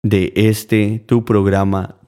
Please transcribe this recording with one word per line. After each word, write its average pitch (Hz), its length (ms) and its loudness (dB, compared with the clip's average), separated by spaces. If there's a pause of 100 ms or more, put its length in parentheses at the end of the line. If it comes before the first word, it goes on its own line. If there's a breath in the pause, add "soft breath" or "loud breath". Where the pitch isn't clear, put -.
de 101 320 0
este, 110 640 0
tu 117 240 0
programa, 98 840 -2